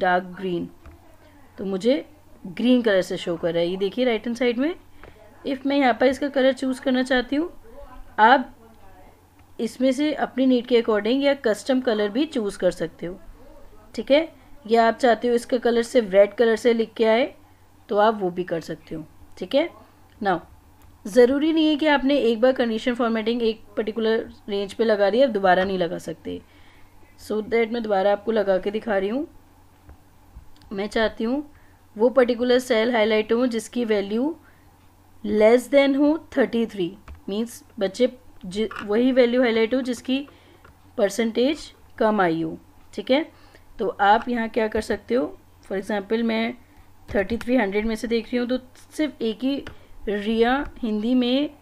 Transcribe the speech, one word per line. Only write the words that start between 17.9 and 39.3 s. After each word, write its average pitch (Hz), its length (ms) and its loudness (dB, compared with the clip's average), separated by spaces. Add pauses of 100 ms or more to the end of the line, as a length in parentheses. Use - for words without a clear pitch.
आप 214 220 4
वो 180 100 -2
भी 180 140 -6
कर 170 160 -4
सकते - 340 -14
हो, 156 100 -12 (340)
ठीक - 160 -8
है। 320 140 2 (520)
Now 190 180 0 (680)
ज़रूरी 262 480 4
नहीं 311 160 2
है 302 80 2
कि 302 100 -2
आपने 285 340 2
एक 226 200 0
बार 254 120 4
condition 233 420 -2
formatting 233 480 -2
एक 220 180 -2 (160)
particular 220 480 -2 (240)
range 202 260 -6
पे 226 100 0
लगा 202 260 2
दी, 233 120 2
आप 277 80 4
दोबारा 190 340 2
नहीं 190 140 -4
लगा 170 200 -4
सकते। 175 420 -12 (800)
So 214 200 -4 (120)
that 226 200 0
मैं 240 100 -4
दोबारा 202 300 2
आपको 202 200 -2
लगा 196 260 0
के 202 120 -4
दिखा 214 280 -4
रही 196 100 -2
हूँ। 277 180 -4 (1500)
मैं 202 160 -4
चाहती 220 360 -2
हूँ 269 180 -2 (540)
वो 220 140 4
particular 247 480 2
cell 247 360 0
highlight 214 380 2
हो 240 140 2
जिसकी 233 380 -4
value 214 500 -2 (880)
less 214 500 4
than 277 240 4
हो 294 180 4 (200)
थर्टी 233 300 0
थ्री, 196 260 -6 (360)
means 220 340 -6 (160)
बच्चे 214 340 0 (340)
जि-, 202 220 -4 (160)
वही 233 280 2
value 247 300 4